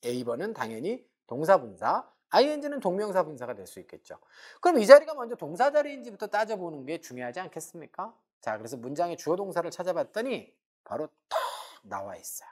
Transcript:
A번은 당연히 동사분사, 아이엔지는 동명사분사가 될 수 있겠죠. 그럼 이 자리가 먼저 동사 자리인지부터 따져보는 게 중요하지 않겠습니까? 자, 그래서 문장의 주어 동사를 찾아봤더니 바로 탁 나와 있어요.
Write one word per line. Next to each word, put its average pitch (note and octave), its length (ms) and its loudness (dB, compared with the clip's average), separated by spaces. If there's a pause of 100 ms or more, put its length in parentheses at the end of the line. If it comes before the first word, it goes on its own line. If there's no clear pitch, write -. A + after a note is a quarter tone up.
A번은 B2 500 -4
당연히 B2+ 520 -6 (220)
동사분사, C#3 800 2 (240)
아이엔지는 C#4+ 520 2
동명사분사가 F3 720 -2
될 F#2+ 140 -14
수 - 120 -18
있겠죠. - 380 -20 (420)
그럼 E4+ 200 4
이 G#3 60 2
자리가 D4 280 12
먼저 A#3+ 220 -8
동사 B3 360 0
자리인지부터 C4+ 560 -4
따져보는 F#3 580 -4
게 D#3+ 140 -8
중요하지 B2 400 -12
않겠습니까? F3 720 -12 (280)
자, A2 160 -6
그래서 A2+ 180 -12
문장의 D3 400 -4
주어 D#3+ 220 -2
동사를 F3 320 -4
찾아봤더니 F3 840 -6 (300)
바로 - 240 -8 (220)
탁 - 100 -2 (440)
나와 G2 340 -12
있어요. - 340 -16